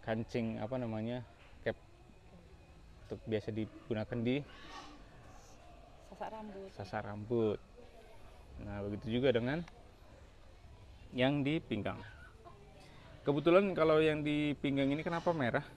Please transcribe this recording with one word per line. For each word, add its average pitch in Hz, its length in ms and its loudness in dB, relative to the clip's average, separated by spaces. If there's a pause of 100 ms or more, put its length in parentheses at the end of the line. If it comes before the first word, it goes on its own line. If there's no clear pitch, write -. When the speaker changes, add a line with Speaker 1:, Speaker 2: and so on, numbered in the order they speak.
Speaker 1:
kancing, 113 640 -2
apa 127 160 -2
namanya, 113 400 -4 (400)
cap 113 160 -2 (1300)
untuk - 240 -8
biasa 107 240 0
digunakan 107 720 -4
di 127 160 2 (1700)
Speaker 2:
Sasak 190 240 -10
rambut. 202 400 -12
Speaker 1:
sasak - 320 -6
rambut. 107 560 2 (1040)
Nah, 101 240 -6
begitu 110 320 0
juga 135 160 6
dengan 127 240 2 (1500)
yang 135 320 4
di 156 160 2
pinggang. 104 400 -2 (1300)
Kebetulan 170 480 6
kalau 156 240 8
yang 151 240 4
di 147 320 2
pinggang 139 320 2
ini 151 160 0
kenapa 170 320 2
merah? 135 260 2 (140)